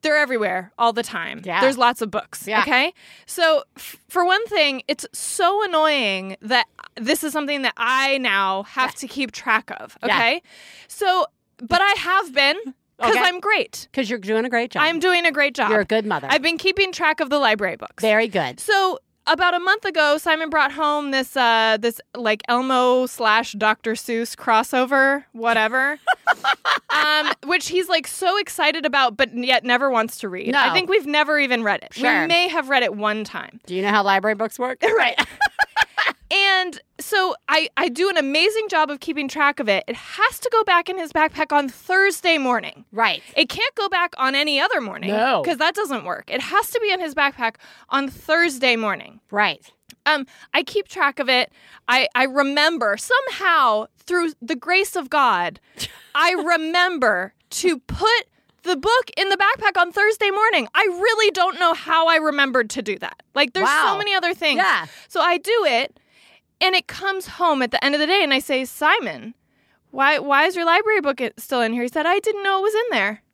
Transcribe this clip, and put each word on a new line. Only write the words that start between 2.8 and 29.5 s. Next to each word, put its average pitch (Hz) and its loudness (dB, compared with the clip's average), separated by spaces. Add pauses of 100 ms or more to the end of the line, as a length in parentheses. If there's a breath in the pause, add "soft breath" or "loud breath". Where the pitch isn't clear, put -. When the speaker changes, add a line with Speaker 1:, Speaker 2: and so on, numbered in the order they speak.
Speaker 1:
So, 320 2 (120)
f-, - -18 (120)
for 349 2
one 392 2
thing, 294 0
it's - -4
so 392 0
annoying 262 0
that 240 0 (260)
this 247 -2
is 302 -4
something 285 -4
that 240 -2
I 262 0
now 196 0
have 262 -4
Speaker 2:
Yeah. - -16
Speaker 1:
to 262 -12
keep 262 -6
track - -2
of. - -16
Speaker 2:
Yeah. 208 2
Speaker 1:
Okay? 247 0 (440 loud breath)
So, 370 0 (340)
but 349 0
I 403 4
have 359 -2
been 277 2 (460)
'cause 233 2
Speaker 2:
Okay. 247 2
Speaker 1:
I'm 359 0
great. - -2
Speaker 2:
'Cause 233 -2
you're 240 -4
doing 220 -2
a 254 -4
great 240 -2
job. - -2
Speaker 1:
I'm 330 0
doing 349 2
a 330 4
great 285 0
job. 214 0
Speaker 2:
You're 214 4
a 190 0
good 220 0
mother. 156 -4
Speaker 1:
I've 285 2
been 330 0
keeping 381 0
track 311 0
of 277 -2
the 294 2
library 214 0
books. - -12
Speaker 2:
Very 220 2
good. 143 -2
Speaker 1:
So 392 0 (280)
about 349 2
a 349 0
month 381 0
ago, 302 2
Simon 311 0
brought 285 0
home 294 -2
this, 262 -4
uh, 226 2
this, 233 -4 (160)
like, 220 -2
Elmo 254 2
slash 226 0
Doctor 214 -2
Seuss 233 -6
crossover, 269 2
whatever, 233 0 (280)
Speaker 2:
<laughs> - -2
Speaker 1:
um, 302 2 (140)
which 330 -2
he's, 359 -2
like, 330 0
so 381 -2
excited 320 -2
about, 262 0
but 254 0
yet 247 0